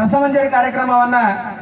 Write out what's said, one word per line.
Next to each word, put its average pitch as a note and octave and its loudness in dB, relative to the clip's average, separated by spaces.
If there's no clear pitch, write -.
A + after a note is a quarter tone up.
ರಸಮಂಜರಿ C#4 0
ಕಾರ್ಯಕ್ರಮವನ್ನ B3 0